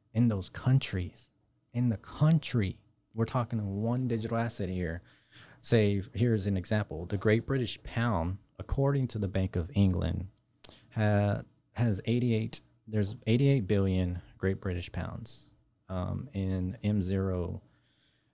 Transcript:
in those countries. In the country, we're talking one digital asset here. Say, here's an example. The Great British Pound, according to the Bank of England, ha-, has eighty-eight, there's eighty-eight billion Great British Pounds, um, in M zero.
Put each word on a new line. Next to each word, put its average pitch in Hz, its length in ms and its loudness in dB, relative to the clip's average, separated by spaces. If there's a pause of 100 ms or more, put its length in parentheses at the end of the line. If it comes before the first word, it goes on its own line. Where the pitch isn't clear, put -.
(140)
in 120 140 4
those 98 220 -2
countries. - 800 0 (440)
In 123 160 0
the 107 80 0
country, 147 800 0 (360)
we're 113 120 0
talking 104 560 -2
one 123 260 -2
digital 113 300 -2
asset 113 320 -4
here. 85 320 -4 (600)
Say, 104 420 2 (100)
here's 107 340 2
an 101 80 2
example. 87 520 -4
The 104 100 -2
Great 110 300 2
British 131 360 -4
Pound, 98 540 -2 (220)
according 139 500 -2
to - 80 -8
the 101 100 -2
Bank 92 280 0
of 87 180 -2
England, 92 540 2 (680)
ha-, 104 460 2 (320)
has 113 320 0
eighty-eight, 117 560 0 (260)
there's 107 280 0 (100)
eighty-eight 127 420 4
billion 92 540 2 (160)
Great 95 240 0
British 90 300 -4
Pounds, - 580 -10 (400)
um, 92 440 -4
in 92 500 -2
M 104 180 2
zero. 92 600 -2 (720)